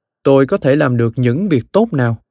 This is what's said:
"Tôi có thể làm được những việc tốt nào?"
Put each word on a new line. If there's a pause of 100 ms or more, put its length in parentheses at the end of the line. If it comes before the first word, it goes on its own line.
(220)
"Tôi
có
thể
làm
được
những
việc
tốt
nào?" (140)